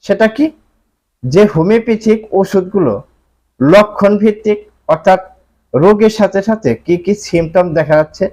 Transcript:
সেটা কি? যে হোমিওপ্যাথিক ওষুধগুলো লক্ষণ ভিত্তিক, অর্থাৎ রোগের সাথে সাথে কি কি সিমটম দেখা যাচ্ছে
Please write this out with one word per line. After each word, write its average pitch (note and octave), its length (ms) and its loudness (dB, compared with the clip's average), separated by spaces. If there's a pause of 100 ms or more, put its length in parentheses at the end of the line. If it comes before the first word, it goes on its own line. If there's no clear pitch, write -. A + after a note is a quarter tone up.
সেটা G#3+ 260 0
কি? D4 240 -2 (720)
যে D#3+ 220 2
হোমিওপ্যাথিক A3 720 0 (120)
ওষুধগুলো F#3+ 720 -2 (560)
লক্ষণ G3+ 580 2
ভিত্তিক, G#3 420 -2 (280)
অর্থাৎ F#3 340 2 (540)
রোগের G#3 340 4
সাথে G3 320 -2
সাথে A3 340 -2
কি F3 220 -4
কি F#3+ 180 -2
সিমটম E3+ 580 -2
দেখা D#3 220 0
যাচ্ছে D#3 380 -2